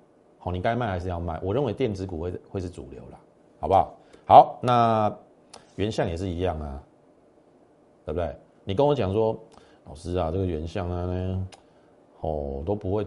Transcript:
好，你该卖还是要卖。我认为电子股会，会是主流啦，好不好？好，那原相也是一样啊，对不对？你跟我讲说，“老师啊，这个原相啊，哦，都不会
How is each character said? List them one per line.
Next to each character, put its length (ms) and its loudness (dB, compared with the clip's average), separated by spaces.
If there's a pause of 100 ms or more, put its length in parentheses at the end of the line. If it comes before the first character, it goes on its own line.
(380)
好， 120 -8
你 100 -4
该 140 0
卖 120 -2
还 120 -2
是 100 -6
要 120 -4
卖。 220 -6
我 100 -2
认 100 0
为 100 -2
电 220 -2
子 120 -6
股 140 -8
会， 120 -4 (180)
会 100 -6
是 80 -6
主 220 -14
流 100 -18 (100)
啦， 80 -20 (400)
好 80 -6
不 60 0
好？ 220 6 (320)
好， 340 10
那 500 4 (680)
原 140 -2
相 160 -2
也 80 -4
是 140 -4
一 120 -4
样 200 -2
啊， 220 -10 (1200)
对 80 -6
不 80 -4
对？ 160 -4 (280)
你 100 -4
跟 120 4
我 80 4
讲 200 0
说 200 2 (540)
，“老 60 -16
师 220 -6
啊， 140 0
这 60 -2
个 80 0
原 240 -4
相 220 -6
啊， 580 -4 (720)
哦， 460 -6
都 80 -2
不 200 -4
会 120 -2